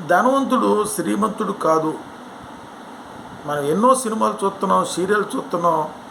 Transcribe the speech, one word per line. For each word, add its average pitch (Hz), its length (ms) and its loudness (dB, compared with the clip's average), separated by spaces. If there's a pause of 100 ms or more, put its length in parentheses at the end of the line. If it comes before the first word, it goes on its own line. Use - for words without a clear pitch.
ధనవంతుడు 208 760 4
శ్రీమంతుడు 202 680 -2
కాదు. 160 420 2 (1500)
మనం 147 140 -2
ఎన్నో 180 360 4
సినిమాలు 208 500 0
చూస్తున్నాం, 190 400 2
సీరియల్ 185 380 0 (120)
చూస్తున్నాం, 165 520 0 (240)